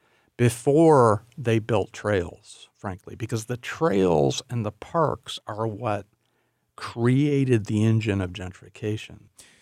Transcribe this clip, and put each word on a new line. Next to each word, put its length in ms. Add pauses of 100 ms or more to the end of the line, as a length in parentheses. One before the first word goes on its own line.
(360)
before 880 (140)
they 220
built 340
trails, 800
frankly, 400
because 300
the 120
trails 920
and 160
the 60
parks 760
are 200
what 380 (720)
created 920
the 180
engine 380
of 120
gentrification. 880 (400)